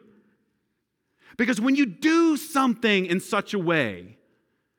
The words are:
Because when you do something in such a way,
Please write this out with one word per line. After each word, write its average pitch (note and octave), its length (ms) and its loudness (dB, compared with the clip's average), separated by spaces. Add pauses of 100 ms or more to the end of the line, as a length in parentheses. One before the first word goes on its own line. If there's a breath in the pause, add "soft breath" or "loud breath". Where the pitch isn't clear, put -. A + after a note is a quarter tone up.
(1400 soft breath)
Because A#3+ 240 0
when C4 140 2
you C#4+ 100 2
do D#4 540 2
something A3+ 640 0
in F3+ 160 0
such G3+ 320 -4
a G#3 60 -2
way, A#2 580 -2 (640)